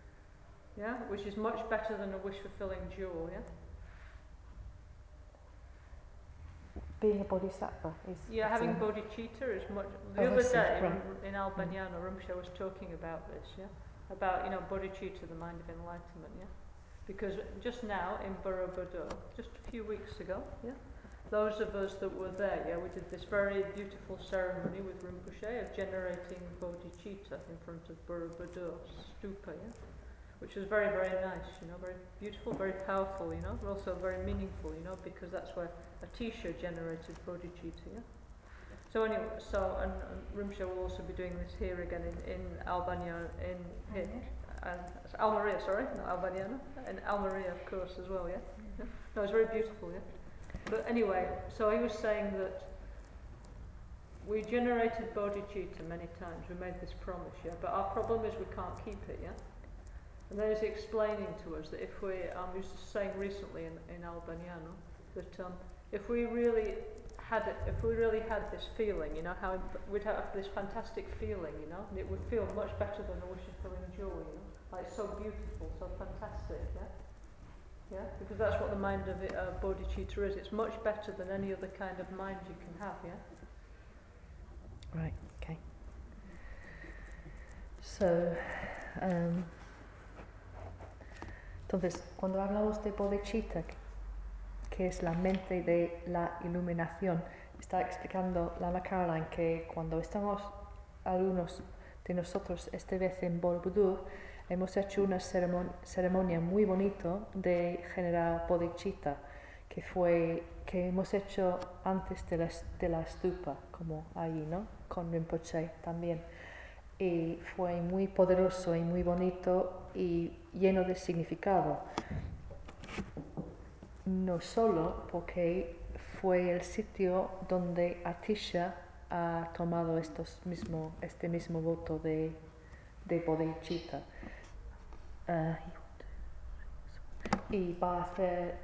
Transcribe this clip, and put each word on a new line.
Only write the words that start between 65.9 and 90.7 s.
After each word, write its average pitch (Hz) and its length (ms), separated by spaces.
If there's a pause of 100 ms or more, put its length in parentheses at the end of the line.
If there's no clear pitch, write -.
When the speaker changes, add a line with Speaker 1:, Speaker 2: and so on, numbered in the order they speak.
Speaker 1:
if 208 160
we 240 180
really 226 500 (420)
had 220 300
it, - 80 (100)
if - 180
we 226 120
really 220 240 (100)
had 214 220
this - 160 (100)
feeling, 175 380
you 160 80
know, 175 180
how 185 140
imp-, - 260 (100)
we'd 202 120
have 208 220 (100)
this 196 100
fantastic 196 640 (120)
feeling, 190 400
you 151 80
know, 175 220
and 196 80
it - 140
would - 180
feel 220 160 (100)
much - 220
better 202 240
than 185 220
a - 100
wish-fulfilling 185 640
jewel, 190 160 (160)
you 151 80
know? - 400
Like, 180 140
so 208 160 (120)
beautiful, - 600
so 180 180
fantastic, 196 640 (140)
yeah? 185 80 (1120)
Yeah? 208 80 (140)
Because 202 180
that's 208 240
what 202 80
the 208 80
mind 196 320
of 180 140
it, 185 120
uh, 185 120 (180)
bodhicitta 190 640
is. 202 60
It's - 160
much 220 220 (100)
better 214 280
than 180 200
any 196 220
other 190 220
kind 185 240
of 180 60 (100)
mind 190 220 (100)
you 175 60 (100)
can 185 220
have, 190 80 (100)
yeah? 175 140 (1800)
Speaker 2:
Right, 160 200 (280)
okay. 160 160 (2250)
So, 170 540 (640)
um, 175 420 (2250)